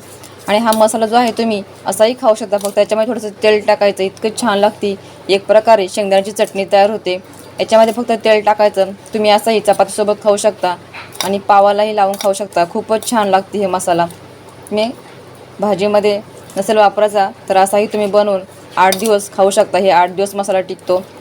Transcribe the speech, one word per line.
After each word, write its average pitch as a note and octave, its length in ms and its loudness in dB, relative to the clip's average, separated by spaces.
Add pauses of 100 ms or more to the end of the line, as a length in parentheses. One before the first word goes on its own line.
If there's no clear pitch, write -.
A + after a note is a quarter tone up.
(480)
आणि G3+ 100 0
हा A3+ 140 2
मसाला A3 340 0
जो G#3+ 100 0
आहे, A#3+ 160 2
तुम्ही A3 300 -2 (240)
असाही A3 360 0
खाऊ A3+ 140 2
शकता, G3+ 220 -4
फक्त G3+ 200 -6
याच्यामध्ये A3 360 0
थोडंसं G#3 300 -8
तेल G#3+ 240 2
टाकायचं, G3+ 360 0
इतकं G#3+ 380 -6
छान G#3 160 0
लागते. G3+ 380 0 (340)
एक F#3+ 160 0
प्रकारे G#3+ 440 4
शेंगदाण्याची G3 420 -2
चटणी G3+ 400 -4
तयार G3+ 180 4
होते. F#3 280 -6 (420)
याच्यामध्ये A3 340 2
फक्त A#3 180 -4 (140)
तेल G#3+ 200 4
टाकायचं, G3+ 460 0 (220)
तुम्ही G#3 180 2
असाही A3 280 0
चपातीसोबत G3+ 640 0
खाऊ G#3 140 2
शकता F#3 380 -2 (480)
आणि G3 160 -4
पावालाही G3+ 560 2
लावून G3 260 0
खाऊ G3 120 0
शकता. G3 360 -4
खूपच A3 400 -4
छान G#3+ 180 0
लागते G3 320 -2
हे G3+ 60 -2
मसाला. F3+ 400 -2 (640)
तुम्ही G#3+ 200 -4 (720)
भाजीमध्ये G#3 600 0 (380)
नसेल G#3+ 200 -2
वापरायचा G3+ 520 2 (200)
तर F#3+ 80 0
असाही G3+ 300 2
तुम्ही G#3 200 -4
बनवून G3+ 340 0 (360)
आठ F#3+ 200 4
दिवस G#3 360 -2
खाऊ G3 160 2
शकता. G3 280 0
हे F#3+ 120 0
आठ F3+ 200 4
दिवस G3 260 -4
मसाला G3 260 -2
टिकतो, F#3 400 -4 (200)